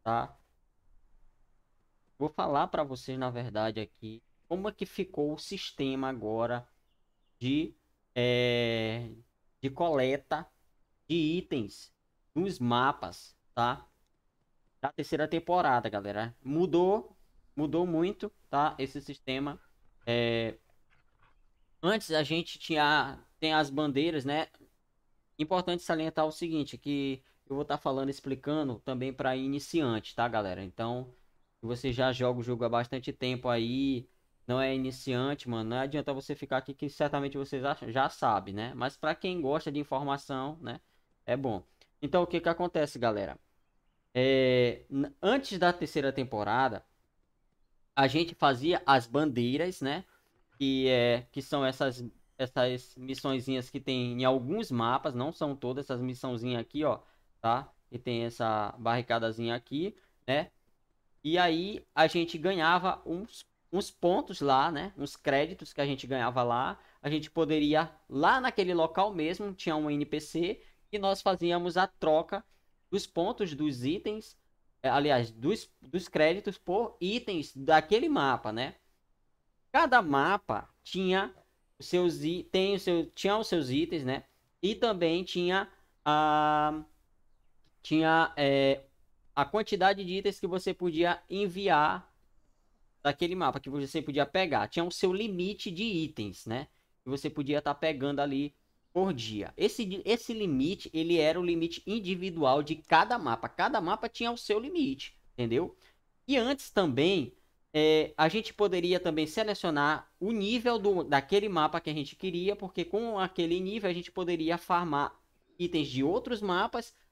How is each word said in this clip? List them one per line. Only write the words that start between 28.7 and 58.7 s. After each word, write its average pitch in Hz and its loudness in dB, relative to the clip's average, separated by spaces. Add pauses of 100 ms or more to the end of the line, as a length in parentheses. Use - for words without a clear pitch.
também 131 -4
pra 131 -2
iniciante, 135 -2
tá, 120 0
galera? 101 -2
Então, 120 -6 (480)
se - -12
você 123 -4
já 131 2
joga 123 0
o 120 -4
jogo 120 -4
há 117 2
bastante 120 -2
tempo 127 -4
aí, 123 0 (380)
não 127 0
é 135 0
iniciante, 131 -4
mano, 113 -2
não 120 -2
adianta 139 -2
você 135 -6
ficar 135 -2
aqui 131 -6
que 147 -6
certamente 143 -2
você 139 -6
já, 139 -2 (120)
já 131 2
sabe, 101 0
né? 113 -6
Mas 127 -4
pra 156 -2
quem 180 -4
gosta 147 -2
de 143 -4
informação, 143 -4
né, 123 -10 (460)
é 120 0
bom. 123 -2 (360)
Então, 147 2
o 175 0
que 175 -2
que 165 -2
acontece, 165 -2
galera? 104 -2 (800)
É, 127 4
n-, 139 -2
antes 226 0
da 175 4
terceira 143 -2
temporada, 117 0 (1120)
a 139 6
gente 156 2
fazia 143 2
as 131 6
bandeiras, 139 0
né? 147 -4 (540)
Que 135 2
é, 120 4
que 139 -8
são 139 -2
essas, 131 -2 (300)
essas 127 -2
missõezinhas 131 -4
que 139 -8
tem 123 -2
em 131 4
alguns 135 2
mapas, 123 0
não 127 -2
são 143 -2
todas, 135 -6
essas 123 -4
missãozinhas 123 -4
aqui, 143 -4
ó, 127 2 (400)
tá? 117 0 (200)
E 120 -8
tem 117 -2
essa 110 -2